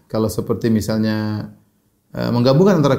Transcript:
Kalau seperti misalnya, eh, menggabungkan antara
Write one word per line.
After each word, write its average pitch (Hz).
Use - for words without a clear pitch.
Kalau 110
seperti 117
misalnya, 107
eh, 120
menggabungkan 143
antara 139